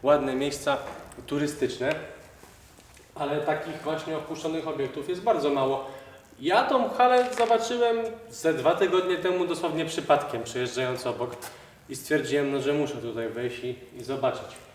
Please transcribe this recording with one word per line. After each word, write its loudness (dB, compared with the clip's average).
ładne 6
miejsca 0
turystyczne, 0
ale -2
takich -2
właśnie -4
opuszczonych -4
obiektów -4
jest -4
bardzo 4
mało. 0
Ja 4
tą 2
halę 6
zobaczyłem 4
ze 0
dwa 4
tygodnie 2
temu 0
dosłownie -2
przypadkiem, 2
przejeżdżając -2
obok -4
i -10
stwierdziłem, 0
no, 0
że 2
muszę 0
tutaj -4
wejść -6
i, -4
i -12
zobaczyć. -4